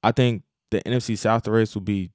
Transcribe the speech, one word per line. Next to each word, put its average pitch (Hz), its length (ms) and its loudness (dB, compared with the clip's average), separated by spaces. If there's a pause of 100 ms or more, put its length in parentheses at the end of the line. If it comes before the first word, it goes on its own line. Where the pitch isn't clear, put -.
I 110 100 4
think 120 300 2 (280)
the - 160 -2
N 117 80 -2
F 123 100 0
C 110 120 -2
South 113 300 0
race 110 280 2
will 101 80 -6
be 95 320 -4